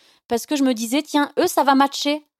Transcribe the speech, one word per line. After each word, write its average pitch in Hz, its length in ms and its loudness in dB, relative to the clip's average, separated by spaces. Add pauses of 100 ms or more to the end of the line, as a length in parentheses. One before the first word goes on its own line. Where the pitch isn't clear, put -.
(300)
parce 233 160 -4
que 302 100 -4
je 277 80 0
me 262 100 2
disais, « 233 300 -4
Tiens, 294 340 -2
eux, 349 100 2
ça 320 160 0
va 277 120 4
matcher. » 285 500 0 (140)